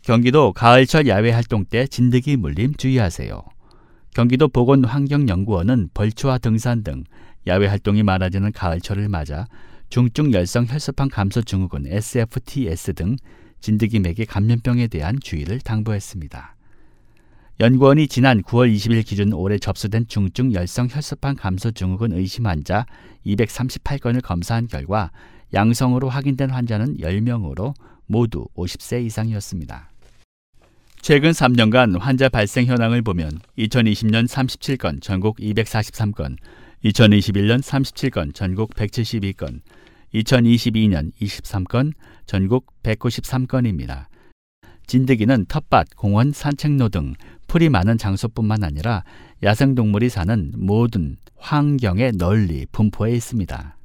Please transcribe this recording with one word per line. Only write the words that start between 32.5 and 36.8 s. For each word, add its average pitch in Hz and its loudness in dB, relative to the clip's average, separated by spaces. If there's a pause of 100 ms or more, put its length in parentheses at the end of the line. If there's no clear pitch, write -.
현황을 120 2
보면 87 -2 (260)
이천이십 110 2
년 113 2
삼십칠 131 -4
건, 76 -4
전국 98 -2
이백사십삼 107 -2
건, 71 -8 (460)